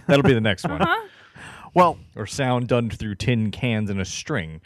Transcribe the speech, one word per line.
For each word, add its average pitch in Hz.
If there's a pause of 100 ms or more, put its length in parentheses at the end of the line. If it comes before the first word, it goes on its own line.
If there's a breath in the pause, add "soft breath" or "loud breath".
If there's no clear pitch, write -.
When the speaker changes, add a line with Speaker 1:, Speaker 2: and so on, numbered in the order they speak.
Speaker 1:
That'll 143
be 139
the 113
next 107
one. 151
Speaker 2:
Uh-huh. 403 (640 loud breath)
Speaker 3:
Well, 175 (160)
Speaker 1:
Or 110
sound 123
done 120
through 104
tin 110
cans 107
and 98
a 92
string. 82